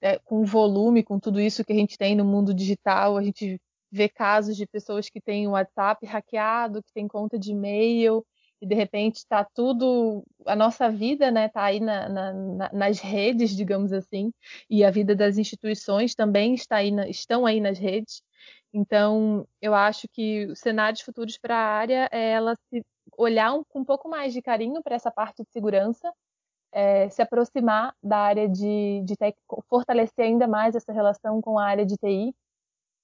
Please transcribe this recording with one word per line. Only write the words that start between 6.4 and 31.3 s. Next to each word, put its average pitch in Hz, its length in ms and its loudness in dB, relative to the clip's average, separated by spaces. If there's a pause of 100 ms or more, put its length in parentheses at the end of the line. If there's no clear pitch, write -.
que - 100 -20
têm 208 160 -8
conta 214 300 -6
de 202 140 -6
e-mail, 220 720 0 (360)
e 202 60 -12
de 196 80 0
repente 214 520 -2
tá 208 180 0 (100)
tudo, 240 680 0 (200)
a 208 120 0
nossa 226 340 2
vida, 254 400 0
né, 220 180 2
tá 220 140 -6
aí 202 180 0
na, 214 280 -4
na, 190 240 -6
na, 190 400 -8
nas 202 280 0
redes, 214 560 0
digamos 196 360 -2
assim, 196 400 -4 (360)
e 208 160 6
a 196 60 8
vida 208 240 4
das 208 240 2
instituições 214 760 -2
também 214 400 2
está 240 220 -2
aí 202 140 2
na, 202 180 -2
estão 240 380 0
aí 220 140 2
nas 196 180 -2
redes. 202 440 -4 (500)
Então, 208 720 2 (160)
eu 214 120 2
acho 208 340 2
que 214 380 -4
os - 140 -10
cenários 220 400 0
futuros 233 380 -10
pra 233 180 -4
área 226 560 0
é 226 200 0
ela 226 220 0 (140)
se 240 160 -8 (320)
olhar 226 380 2
um, 302 100 -2
com - 160 -10
um 262 40 -4
pouco 277 240 -2
mais 285 240 -6
de 240 100 -8
carinho 247 400 -4
pra 247 140 -4
essa 233 140 -4
parte 214 320 -6
de - 80 -18
segurança, 214 600 -2 (600)
é, 202 360 2
se 196 140 -2
aproximar 233 800 0
da 208 160 0
área 208 300 2
de, 202 560 -2
de 196 120 -6
tec-, 208 220 -2 (300)
fortalecer 240 580 0
ainda 233 200 2
mais 220 280 0
essa 226 180 -6
relação 214 480 0